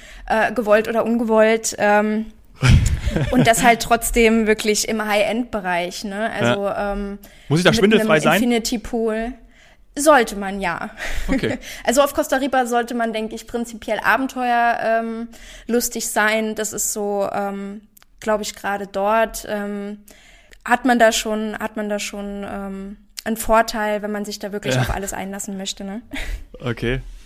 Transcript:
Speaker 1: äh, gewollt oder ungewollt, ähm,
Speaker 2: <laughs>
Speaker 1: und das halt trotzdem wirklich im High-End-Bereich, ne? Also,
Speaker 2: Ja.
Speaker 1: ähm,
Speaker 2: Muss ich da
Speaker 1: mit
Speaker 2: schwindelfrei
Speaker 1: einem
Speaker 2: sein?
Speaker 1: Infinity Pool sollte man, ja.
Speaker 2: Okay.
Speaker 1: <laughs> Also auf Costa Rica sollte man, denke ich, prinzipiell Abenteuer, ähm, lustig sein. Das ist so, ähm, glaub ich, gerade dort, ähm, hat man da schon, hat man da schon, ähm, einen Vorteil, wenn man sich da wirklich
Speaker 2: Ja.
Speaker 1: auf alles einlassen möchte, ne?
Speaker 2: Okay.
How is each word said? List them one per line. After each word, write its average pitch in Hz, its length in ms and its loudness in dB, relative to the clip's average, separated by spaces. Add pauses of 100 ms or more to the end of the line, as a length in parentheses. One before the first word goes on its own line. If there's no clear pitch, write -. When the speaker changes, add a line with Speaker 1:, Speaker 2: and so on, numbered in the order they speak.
(280)
Speaker 1:
äh, 214 260 2
gewollt 214 340 4
oder 226 180 0
ungewollt, 220 720 2
ähm, 214 480 2 (340)
Speaker 2:
<laughs> - 720 4
Speaker 1:
und 247 160 6
das 226 160 4
halt 226 180 6
trotzdem 226 640 2
wirklich 214 400 2
im 220 180 -4
High-End-Bereich, 202 960 -2
ne? 208 280 -4
Also, 208 340 0
Speaker 2:
Ja. 202 280 -2
Speaker 1:
ähm, 202 260 -8 (300)
Speaker 2:
Muss 151 100 4
ich 180 60 0
da 175 60 8
Speaker 1:
mit 226 80 2
Speaker 2:
schwindelfrei 214 360 4
Speaker 1:
einem 156 80 2
Speaker 2:
sein? 156 120 6
Speaker 1:
Infinity 233 440 0
Pool 226 540 -4 (640)
sollte 277 400 4
man, 196 260 -6
ja. 180 280 -4 (380)
Speaker 2:
Okay. 247 320 0 (120)
Speaker 1:
<laughs> - 140 -16
Also 247 160 4
auf 285 120 2
Costa 294 240 0
Rica 262 280 0
sollte 240 300 -2
man, 226 180 -2
denke 220 220 -6
ich, - 120 -14
prinzipiell 233 560 -6
Abenteuer, 240 800 0
ähm, 226 440 -2 (400)
lustig 233 420 -2
sein. 214 460 0
Das 214 180 -6
ist - 200 -4
so, 202 380 -2
ähm, 196 500 -6 (380)
glaub 214 220 0
ich, - 140 -8
gerade 196 320 -6
dort, 214 600 0
ähm, 208 500 -6 (640)
hat 240 200 0
man 247 140 4
da 226 120 8
schon, 214 480 -4
hat 220 160 -6
man 208 140 -4
da 208 100 -2
schon, 202 500 -8
ähm, 196 480 -10 (280)
einen 220 120 -2
Vorteil, 220 640 0
wenn 208 100 -6
man 208 140 -4
sich 208 140 -10
da 202 120 -8
wirklich 202 240 -2
Speaker 2:
Ja. 127 60 2
Speaker 1:
auf 123 120 0
alles 196 200 -6
einlassen 196 440 -8
möchte, 196 280 -8
ne? 202 160 -8 (600)
Speaker 2:
Okay. 120 380 -2 (260)